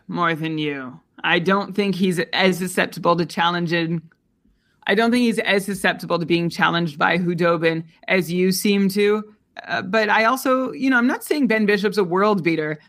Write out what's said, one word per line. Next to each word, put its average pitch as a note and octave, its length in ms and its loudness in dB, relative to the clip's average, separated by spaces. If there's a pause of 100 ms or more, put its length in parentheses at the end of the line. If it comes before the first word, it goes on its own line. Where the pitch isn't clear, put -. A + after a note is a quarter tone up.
more E3+ 280 0
than D#3+ 220 -4
you. C#3+ 420 -6 (240)
I E3+ 160 2
don't F#3+ 340 0
think G3 220 0
he's F3+ 240 0 (140)
as F#3 240 4
susceptible F3+ 580 0
to E3+ 100 -2
challenging. E3+ 760 -2 (840)
I G3 100 -2
don't A3+ 160 2
think B3 100 2
he's A3+ 180 0
as G3 240 0
susceptible F3+ 560 -4
to E3 60 -4
being E3+ 240 0
challenged E3 480 0
by E3+ 200 2
Khudobin E3+ 680 0 (220)
as F3+ 220 0
you F3+ 220 2
seem G3 380 2
to. G#3 340 0 (440)
Uh, - 140 -4
but G#3 280 0
I G#3 140 4
also, C4 480 0
you C4+ 180 -2
know, C4 80 4
I'm A#3+ 100 2
not F#4+ 160 -2
saying D4 240 0
Ben A3 180 2
Bishop's G3+ 320 2
a G#3 60 4
world F#3+ 400 2
beater. D#3 460 -2